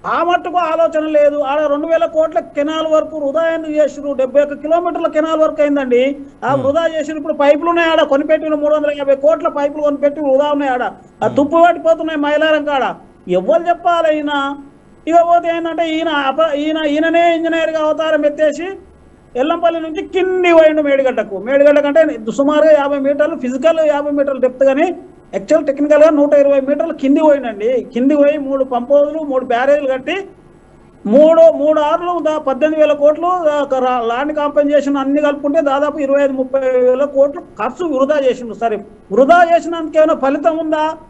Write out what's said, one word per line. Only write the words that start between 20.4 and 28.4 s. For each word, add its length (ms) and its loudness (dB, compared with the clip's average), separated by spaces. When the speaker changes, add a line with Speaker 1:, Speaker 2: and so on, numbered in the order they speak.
Speaker 1:
పోయిండు 300 4
మేడిగడ్డకు. 560 -2
మేడిగడ్డ 420 4
కంటే 520 0
సుమారుగా 400 2
యాభై 260 2
మీటర్లు, 380 0
ఫిజికల్ 440 0
యాభై 300 0
మీటర్లు 300 -2
డెప్త్ 240 0
కానీ 320 0
యాక్చువల్ 320 0
టెక్నికల్‌గా 440 4
నూట 240 2
ఇరవై 260 4
మీటర్లు 320 -2
కింది 280 0
పోయిందండి. 720 0
కింది 220 2
పోయి 220 0
మూడు 260 -4